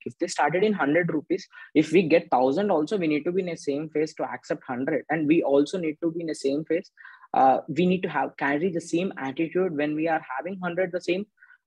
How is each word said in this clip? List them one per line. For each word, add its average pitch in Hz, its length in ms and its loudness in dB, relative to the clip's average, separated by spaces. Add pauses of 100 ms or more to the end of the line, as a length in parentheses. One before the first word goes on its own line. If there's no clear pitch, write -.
if 123 120 -12
they - 100 -2
started 170 360 0
in 214 100 4
hundred 165 400 0
rupees, - 340 -4 (280)
if 156 160 2
we 180 120 6
get 160 260 4
thousand 139 420 2
also, 156 260 0
we 170 100 0
need 147 160 0
to 175 80 -2
be 190 100 -2
in 180 60 -4
the 165 80 -6
same 151 340 -4
phase 156 260 -2
to 151 80 -6
accept 127 420 -8
hundred. 131 440 -2
And 156 180 0
we 165 160 6
also 143 340 4
need 156 240 -4
to 170 100 -2
be 170 100 -6
in 165 60 -6
the 147 80 -4
same 139 300 -2
phase. 165 260 -2 (420)
Uh, 131 260 6 (100)
we 160 160 2
need 185 180 2
to 185 60 -2
have, 135 280 -4
carry 147 340 0
the 165 100 -4
same 180 360 -2
attitude 160 600 -2
when 151 180 0
we 156 120 -2
are 160 180 0 (120)
having 180 240 -8
hundred, 175 300 -2
the 180 100 -4
same, 185 240 -2 (420)